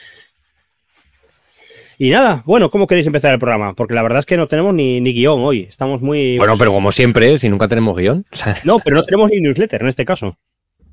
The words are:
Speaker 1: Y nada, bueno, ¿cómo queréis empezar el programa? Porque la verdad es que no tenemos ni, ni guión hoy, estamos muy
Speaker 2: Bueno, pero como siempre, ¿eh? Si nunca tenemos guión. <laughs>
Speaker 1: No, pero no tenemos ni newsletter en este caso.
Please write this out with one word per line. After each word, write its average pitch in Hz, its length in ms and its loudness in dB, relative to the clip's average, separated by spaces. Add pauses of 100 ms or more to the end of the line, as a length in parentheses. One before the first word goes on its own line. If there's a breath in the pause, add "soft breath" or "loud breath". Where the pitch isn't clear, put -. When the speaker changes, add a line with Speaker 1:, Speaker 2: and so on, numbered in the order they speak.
(2000 loud breath)
Speaker 1:
Y 131 120 2
nada, 196 340 2
bueno, 202 260 2
¿cómo 196 160 -2
queréis 160 220 2
empezar 143 240 0
el 123 80 0
programa? 107 340 -2
Porque 120 200 -4
la 117 80 0
verdad 117 180 0
es 143 60 -6
que 180 100 -2
no 165 100 0
tenemos 175 260 -2
ni, 131 280 0
ni 123 140 -2
guión 127 280 2
hoy, 123 260 -2
estamos 131 320 -6
muy 135 360 -2
Speaker 2:
Bueno, 110 200 2
pero 107 140 2
como 98 220 0
siempre, 120 400 2
¿eh? 151 60 2
Si 123 100 -2
nunca 101 180 0
tenemos 110 300 0
guión. 113 340 -2
<laughs> - 320 -6
Speaker 1:
No, 208 160 2
pero 143 180 0
no 151 60 2
tenemos 208 280 2
ni 208 100 0
newsletter 156 420 -2
en 123 60 -2
este 131 160 -4
caso. 113 320 -6 (560)